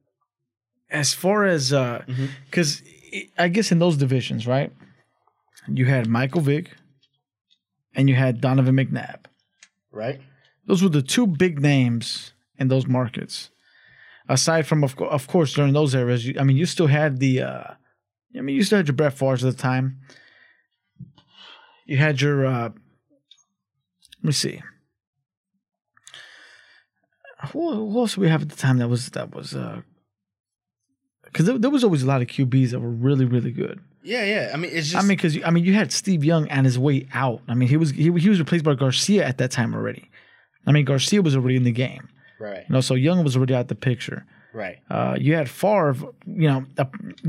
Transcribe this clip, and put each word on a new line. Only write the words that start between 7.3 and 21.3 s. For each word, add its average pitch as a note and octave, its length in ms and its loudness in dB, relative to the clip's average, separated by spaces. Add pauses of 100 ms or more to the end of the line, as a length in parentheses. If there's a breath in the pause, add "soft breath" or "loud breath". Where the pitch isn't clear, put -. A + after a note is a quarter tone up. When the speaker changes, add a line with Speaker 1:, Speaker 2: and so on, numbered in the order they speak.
Speaker 1:
and C3+ 140 2
you C3 60 4
had B2+ 260 0
Donovan C3 340 2
McNabb. - 500 -4 (640)
Speaker 2:
Right. A#2+ 300 -8 (460 soft breath)
Speaker 1:
Those F#3 160 2
were G3 60 4
the D3 120 2
two A#3+ 240 0
big E3 340 0
names B2+ 720 0 (260)
in C3 80 0
those C3 180 2
markets. B2+ 640 -4 (800 soft breath)
Aside D3+ 400 0
from, D#3 160 2
of C3 120 -2
co-, - 120 -6
of D3 200 -4
course, E3 260 2
during C#3+ 200 2
those C#3+ 220 2
eras, B2 320 0
you, - 120 -6
I C#3+ 40 2
mean, C3+ 140 4
you E3+ 100 0
still E3+ 200 0
had C#3+ 320 2
the, B2+ 220 2
uh, B2+ 220 -8 (720)
I B3+ 40 -8
mean, C#4 140 -4
you B3+ 80 2
still G#3 140 2
had E3+ 100 2
your C#3 80 -2
Brett C#3+ 220 2
Favres C3+ 260 0
at B2+ 120 0
the - 60 -12
time. C3 380 -2 (1900 loud breath)